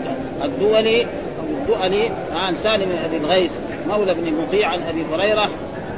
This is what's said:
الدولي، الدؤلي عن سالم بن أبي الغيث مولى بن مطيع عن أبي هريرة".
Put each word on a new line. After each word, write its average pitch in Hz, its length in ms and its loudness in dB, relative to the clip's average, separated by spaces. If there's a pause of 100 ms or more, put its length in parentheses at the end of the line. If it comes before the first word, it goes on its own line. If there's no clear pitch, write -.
(440)
الدولي، 220 600 4 (440)
الدؤلي 302 600 2 (220)
عن 175 240 0
سالم 214 300 2
بن 180 200 -2
أبي 165 120 -2
الغيث 165 340 2 (380)
مولى 202 240 2
بن 165 280 0
مطيع 190 260 2
عن 175 120 0 (100)
أبي 165 140 -2 (100)
هريرة". 202 360 2 (480)